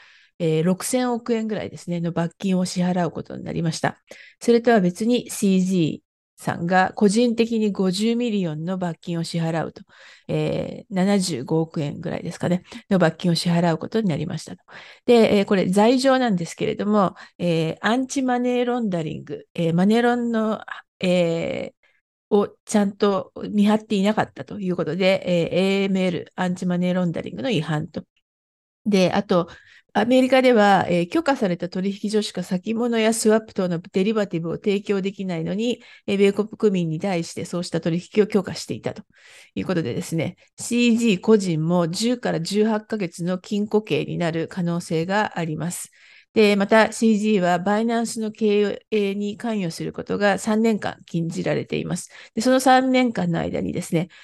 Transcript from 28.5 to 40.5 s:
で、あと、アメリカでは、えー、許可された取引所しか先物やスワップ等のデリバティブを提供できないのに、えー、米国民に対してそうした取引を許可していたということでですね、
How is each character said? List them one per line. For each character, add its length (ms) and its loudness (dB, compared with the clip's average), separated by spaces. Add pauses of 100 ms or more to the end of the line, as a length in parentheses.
で、 280 2
あ 100 2
と、 260 0 (460)
ア 120 0
メ 160 6
リ 80 2
カ 100 6
で 140 6
は、 340 6
え 140 2
ー、 80 -2
許 120 0
可 140 0
さ 120 -2
れ 100 -2
た 100 -6
取 340 -4
引 80 -4
所 120 0
し 100 -8
か 100 -8
先 300 -4
物 260 -2
や 140 2
ス 160 0
ワ 80 6
ッ 60 2
プ 100 -20
等 160 -2
の 100 -2
デ 260 -2
リ 100 0
バ 120 0
テ 120 -6
ィ 20 -2
ブ 80 -6
を 60 -4
提 260 -2
供 220 -2
で 100 -4
き 140 -8
な 100 -4
い 80 -4
の 80 -4
に、 300 -2 (240)
え 80 -2
ー、 20 0
米 160 6
国 400 0
民 160 0
に 100 -4
対 260 -2
し 100 -14
て 100 -8
そ 140 -6
う 40 -4
し 60 -8
た 140 -4
取 200 -2 (120)
引 80 4
を 40 4
許 160 0
可 120 -8
し 100 -10
て 80 -8
い 80 -8
た 140 -6
と 80 -16 (520)
い 60 -6
う 60 -6
こ 80 -2
と 80 0
で 100 -4
で 80 -4
す 160 -6
ね、 200 -4 (200)